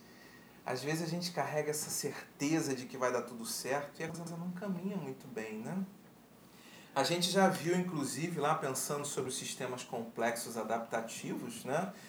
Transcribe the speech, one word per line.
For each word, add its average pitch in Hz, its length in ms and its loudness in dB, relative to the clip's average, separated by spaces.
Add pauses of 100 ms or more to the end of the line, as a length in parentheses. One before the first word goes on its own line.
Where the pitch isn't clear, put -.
(640)
Às 127 180 -2
vezes 156 180 2
a 165 80 0
gente 175 220 0
carrega 151 380 0
essa 151 200 0
certeza 143 840 0
de 123 100 -6
que - 120 -10
vai 127 120 4
dar 120 120 2
tudo - 240 -6
certo - 560 -2
e - 20 -4
a 160 60 -2
coisa 165 260 -6
não 175 160 -4
caminha 190 460 -2
muito 139 280 -6
bem, 110 340 -6
né? 143 180 -4 (1160)
A - 100 6
gente 175 260 4
já 190 180 10
viu, 160 300 4
inclusive, 160 640 0
lá 151 140 6
pensando 143 500 0
sobre 131 240 0
os 127 80 -2
sistemas 123 460 -4
complexos 117 760 -2
adaptativos, 113 1080 -2
né? 160 300 0 (160)